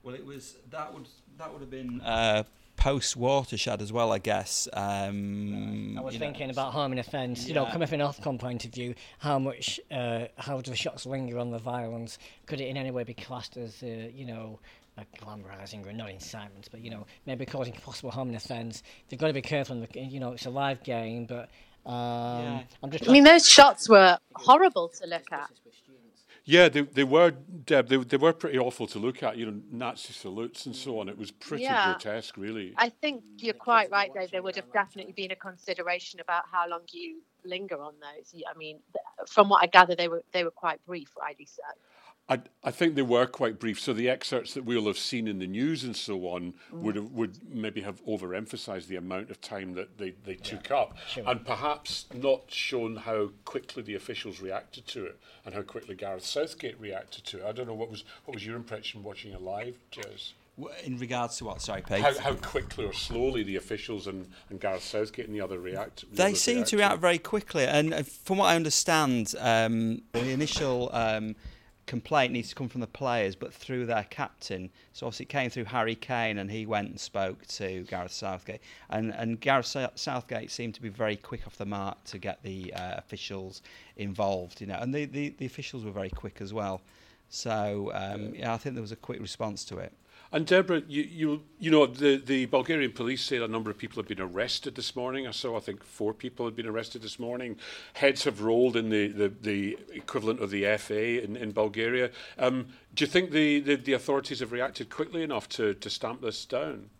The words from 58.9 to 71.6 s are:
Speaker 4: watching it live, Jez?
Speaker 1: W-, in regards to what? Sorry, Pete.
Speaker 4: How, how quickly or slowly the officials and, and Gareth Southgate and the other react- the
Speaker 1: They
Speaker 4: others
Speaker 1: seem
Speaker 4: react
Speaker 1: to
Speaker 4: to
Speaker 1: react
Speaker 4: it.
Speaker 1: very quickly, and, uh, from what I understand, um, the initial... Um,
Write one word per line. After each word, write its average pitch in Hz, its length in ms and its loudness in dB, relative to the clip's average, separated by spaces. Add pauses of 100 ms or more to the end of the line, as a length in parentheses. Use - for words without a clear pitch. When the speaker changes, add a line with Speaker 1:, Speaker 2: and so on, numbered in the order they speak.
Speaker 4:
watching 101 280 -14
it 92 100 -12
live, 107 360 -8 (120)
Jez? - 440 -14 (240)
Speaker 1:
W-, 147 260 -12
in 127 140 -6
regards 120 400 -4
to 120 80 -10
what? 104 160 -8
Sorry, 98 200 -6
Pete. 101 200 2
Speaker 4:
How, 143 180 4
how 139 140 -2
quickly - 500 -6
or 98 80 -4
slowly 120 520 -2
the 98 120 -4
officials 101 500 -6
and, 95 240 -8 (200)
and 98 100 -12
Gareth 95 240 -2
Southgate 110 440 -4
and 107 60 -10
the 104 60 -4
other 95 200 -6
react- 92 500 -8
the - 80 -10
Speaker 1:
They 175 80 6
Speaker 4:
others 196 160 2
Speaker 1:
seem 240 140 2
Speaker 4:
react 240 160 0
Speaker 1:
to 220 40 2
Speaker 4:
to - 20 4
Speaker 1:
react 202 180 6
Speaker 4:
it. 170 40 -6
Speaker 1:
very 175 200 4
quickly, 170 460 -2
and, 151 280 4
uh, 151 100 -2
from - 360 -4
what 190 80 6
I 170 100 8
understand, 151 840 2
um, 113 600 2 (100)
the 123 200 -2
initial... 131 600 0
Um, 110 460 0 (480)